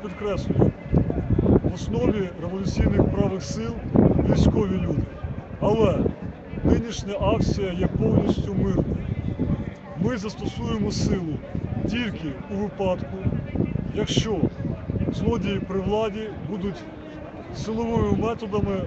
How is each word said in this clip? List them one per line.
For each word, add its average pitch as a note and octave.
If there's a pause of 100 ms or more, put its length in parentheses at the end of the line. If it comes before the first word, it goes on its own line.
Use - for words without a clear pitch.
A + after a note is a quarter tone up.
підкреслюю, G3+ (920)
в -
основі G#3+ (120)
революційних G3
правих F#3+
сил A3+ (580)
військові -
люди. F3 (580)
Але G3+ (640)
нинішня A3
акція G3+
є F3+
повністю G#3
мирною. F#3+ (1040)
Ми A3+
застосуємо G#3+
силу F#3 (560)
тільки G#3 (200)
у G3+
випадку, F#3+ (760)
якщо G#3+ (760)
злодії G3+
при F#3+
владі G#3+ (200)
будуть F#3+ (720)
силовими A3
методами G3+